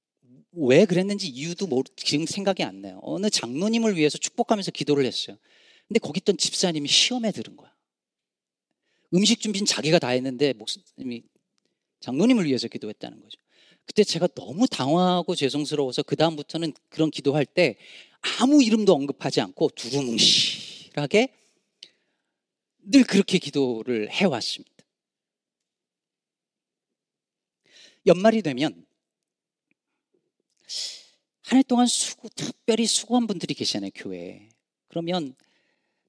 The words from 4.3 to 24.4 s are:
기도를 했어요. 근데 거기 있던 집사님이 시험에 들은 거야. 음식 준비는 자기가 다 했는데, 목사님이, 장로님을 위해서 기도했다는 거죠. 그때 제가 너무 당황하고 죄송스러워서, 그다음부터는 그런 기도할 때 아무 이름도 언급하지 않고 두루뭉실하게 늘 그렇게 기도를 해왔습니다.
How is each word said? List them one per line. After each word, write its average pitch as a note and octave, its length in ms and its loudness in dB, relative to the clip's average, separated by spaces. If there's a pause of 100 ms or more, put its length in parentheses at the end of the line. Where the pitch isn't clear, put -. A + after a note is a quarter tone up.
기도를 C#3+ 340 0
했어요. - 320 -6 (500)
근데 A3 120 2
거기 D3 200 -6
있던 F3+ 180 0
집사님이 D#3 500 -2
시험에 A3+ 440 2
들은 - 240 -10
거야. - 180 -20 (1400)
음식 G#3+ 260 4
준비는 G3+ 260 -4
자기가 D#3 340 2
다 B2 100 -4
했는데, B2+ 440 0
목사님이, A#2 680 -12 (760)
장로님을 F#3 460 2
위해서 A#2+ 220 0
기도했다는 - 540 -12
거죠. - 180 -20 (460)
그때 - 180 2
제가 E3+ 240 -2
너무 E3 400 -4
당황하고 F3 640 0
죄송스러워서, C#3+ 720 -2
그다음부터는 D#3 680 -2 (160)
그런 D#3+ 200 0
기도할 C#3 360 0
때 D#3 320 0 (640)
아무 C#4+ 220 6
이름도 G#3+ 320 4
언급하지 C#3 480 -2
않고 G#2 280 0
두루뭉실하게 - 1600 0 (1500)
늘 A#3 220 4
그렇게 F#3+ 360 2
기도를 A#2+ 720 -2
해왔습니다. C3+ 640 -2 (3250)